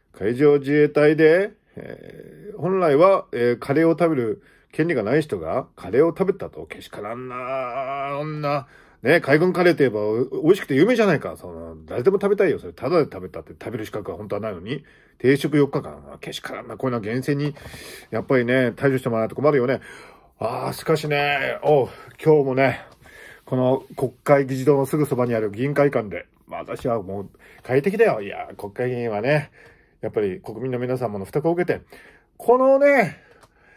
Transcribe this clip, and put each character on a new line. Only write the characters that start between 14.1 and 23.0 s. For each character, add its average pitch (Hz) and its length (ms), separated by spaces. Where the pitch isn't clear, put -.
は 82 60
本 104 100
当 104 80
は 101 60
な 110 100
い - 20
の 87 60
に。 117 240
停 139 200
職 151 200
四 139 120
日 143 120
間。 73 400
け - 120
し - 60
か - 140
ら 107 80
ん 117 60
な。 113 100
こ - 80
う 127 60
い - 20
う 117 40
の - 0
は 113 40
厳 117 220
正 147 100
に、 143 220
や 110 100
っ - 60
ぱ 135 100
り 120 80
ね、 127 300
対 139 160
処 131 80
し - 20
て 127 80
も 113 60
ら 110 60
わ 110 40
な - 0
い - 40
と - 60
困 139 140
る 147 80
よ 120 80
ね。 127 160
あ - 340
ー、 - 20
し - 100
か 160 140
し 151 100
ね、 143 560
お 139 220
う、 - 40
今 156 220
日 - 0
も 131 120
ね、 131 260